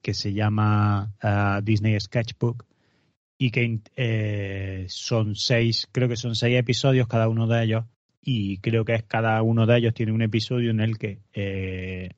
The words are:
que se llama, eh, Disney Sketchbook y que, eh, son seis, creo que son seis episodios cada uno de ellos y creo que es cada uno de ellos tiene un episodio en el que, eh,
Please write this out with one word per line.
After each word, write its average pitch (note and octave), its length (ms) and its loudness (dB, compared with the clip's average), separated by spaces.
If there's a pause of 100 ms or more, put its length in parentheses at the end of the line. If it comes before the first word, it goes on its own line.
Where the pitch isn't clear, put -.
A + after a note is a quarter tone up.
que G#2 120 -4
se G2+ 200 -4
llama, G#2 800 2 (100)
eh, G2+ 400 2
Disney G#2+ 340 2
Sketchbook A#2 680 -4 (720)
y B2+ 140 0
que, A#2 280 0 (160)
eh, G2+ 960 -4
son G#2+ 460 -2
seis, A#2 560 0
creo B2 180 0
que A#2+ 80 -4
son A#2 180 -4
seis A#2+ 240 2
episodios B2 480 2
cada A2+ 220 2
uno A2+ 180 0
de A#2 160 2
ellos A2 220 0 (360)
y G2+ 360 -2
creo A2+ 260 0
que A2+ 120 0
es A2 80 -2
cada A2+ 400 0
uno A2+ 220 4
de A#2+ 120 6
ellos A#2 160 2
tiene A2 180 -2
un A2+ 100 0
episodio A#2 500 0
en A2 100 0
el A2 160 0
que, G2+ 220 -8 (140)
eh, F#2 840 -6